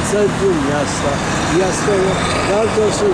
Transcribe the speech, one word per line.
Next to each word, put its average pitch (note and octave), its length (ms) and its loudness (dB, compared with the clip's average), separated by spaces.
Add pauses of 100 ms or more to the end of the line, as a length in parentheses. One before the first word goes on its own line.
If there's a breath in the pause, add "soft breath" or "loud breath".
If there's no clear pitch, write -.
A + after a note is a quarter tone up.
(120)
centrum G3 440 0 (120)
miasta. C#3+ 440 -2 (460)
Ja F#3 180 2
z - 120 -4
tego F#3+ 220 2 (420)
bardzo G#3 340 2
jestem G3+ 260 2